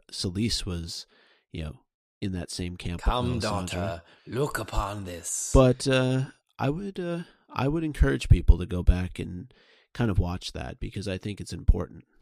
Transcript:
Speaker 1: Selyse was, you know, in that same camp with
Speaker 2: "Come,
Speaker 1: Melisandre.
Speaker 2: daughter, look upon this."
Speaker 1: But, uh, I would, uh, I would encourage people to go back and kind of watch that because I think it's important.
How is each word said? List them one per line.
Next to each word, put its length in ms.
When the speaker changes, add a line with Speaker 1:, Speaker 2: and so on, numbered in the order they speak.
Speaker 1:
Selyse 540
was, 400
you 140
know, 120
in 120
that 180
same 260
camp 220
with 60
Speaker 2:
"Come, 360
Speaker 1:
Melisandre. 0
Speaker 2:
daughter, 640
look 320
upon 480
this." 480
Speaker 1:
But, 340
uh, 360
I 120
would, 300
uh, 200
I 160
would 160
encourage 460
people 300
to 80
go 180
back 340
and 340
kind 160
of 80
watch 340
that 260
because 300
I 100
think 220
it's 120
important. 520